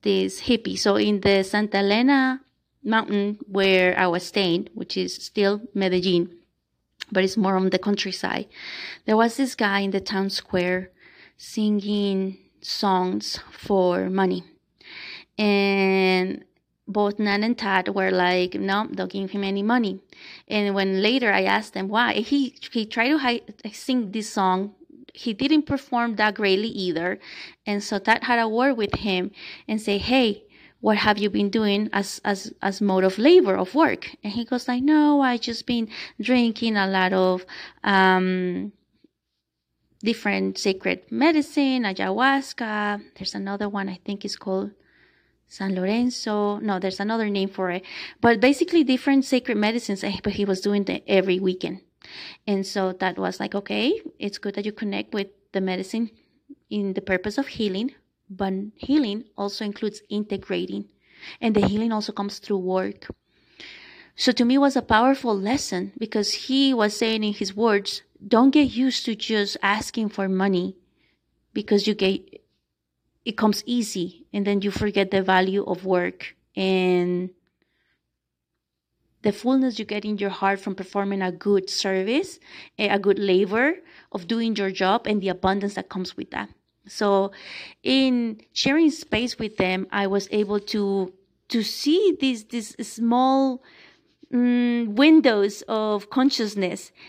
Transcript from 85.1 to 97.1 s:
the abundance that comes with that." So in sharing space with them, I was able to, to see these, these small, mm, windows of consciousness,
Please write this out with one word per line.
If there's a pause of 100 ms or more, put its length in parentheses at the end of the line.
the
abundance
that
comes
with
that." (380)
So (500)
in (120)
sharing
space
with
them,
I
was
able (120)
to, (360)
to
see
these,
these (100)
small, (720)
mm,
windows
of
consciousness, (160)